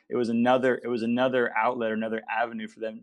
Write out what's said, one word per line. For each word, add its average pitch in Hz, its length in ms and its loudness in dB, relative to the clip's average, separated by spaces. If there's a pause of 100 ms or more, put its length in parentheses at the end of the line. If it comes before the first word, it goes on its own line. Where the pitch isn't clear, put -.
it - 80 -4
was 120 120 0
another, 123 560 4
it 117 40 -4
was 120 140 -2
another 123 540 0
outlet, 113 360 0
another 110 380 -4
avenue 113 380 -4
for 107 120 -16
them 110 220 -8